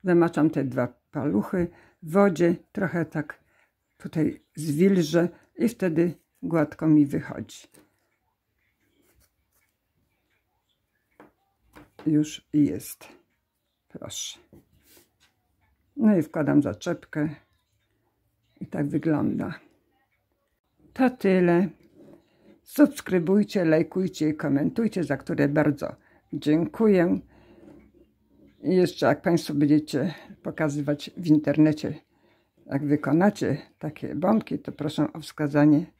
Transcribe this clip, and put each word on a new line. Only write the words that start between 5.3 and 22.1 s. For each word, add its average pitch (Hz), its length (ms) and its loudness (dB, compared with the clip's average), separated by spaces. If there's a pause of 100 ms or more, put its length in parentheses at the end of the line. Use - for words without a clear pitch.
i 226 120 0
wtedy 170 440 -2 (300)
gładko 156 440 -2
mi 151 180 6
wychodzi. - 640 -10 (4000)
Już 151 480 -2
jest. 139 540 -2 (800)
Proszę. - 520 -14 (1600)
No 214 200 4
i 151 60 2
wkładam 143 380 2
zaczepkę. - 680 -6 (1300)
I 156 60 -12
tak 151 200 -4
wygląda. - 720 -2 (1300)
To 254 160 2
tyle. 185 600 2 (960)